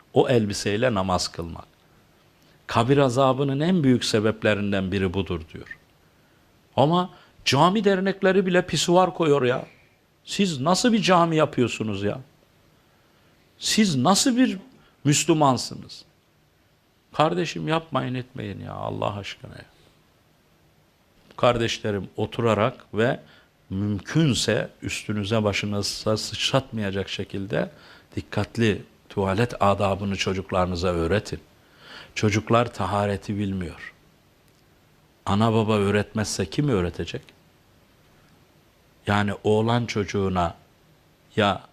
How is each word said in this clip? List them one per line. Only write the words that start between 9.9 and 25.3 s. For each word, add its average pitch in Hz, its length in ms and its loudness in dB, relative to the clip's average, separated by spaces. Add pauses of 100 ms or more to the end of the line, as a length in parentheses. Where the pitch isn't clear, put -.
Siz 175 360 -2
nasıl 185 320 2
bir 220 100 2
cami 170 340 4
yapıyorsunuz 110 640 0
ya? 104 180 -4 (1400)
Siz 196 380 2
nasıl 196 400 4
bir 220 220 2 (460)
Müslümansınız? 143 1000 0 (1080)
Kardeşim, 160 560 -2
yapmayın, 131 460 -2
etmeyin 110 460 -10
ya 98 120 -10
Allah 104 440 -4
aşkına - 380 -14
ya. - 120 -20 (1700)
Kardeşlerim, 113 800 0
oturarak 110 680 0 (100)
ve 117 260 0 (500)
mümkünse 104 1000 0 (120)
üstünüze 104 640 -4